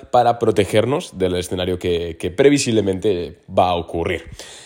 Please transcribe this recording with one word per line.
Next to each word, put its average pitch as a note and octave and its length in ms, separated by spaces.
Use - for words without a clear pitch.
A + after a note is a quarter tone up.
para A#2+ 300
protegernos G#2+ 800
del F2+ 160
escenario F2+ 420
que, E2+ 400
que F2+ 140
previsiblemente G2+ 1160
va F#2 220
a F2 60
ocurrir. E2+ 480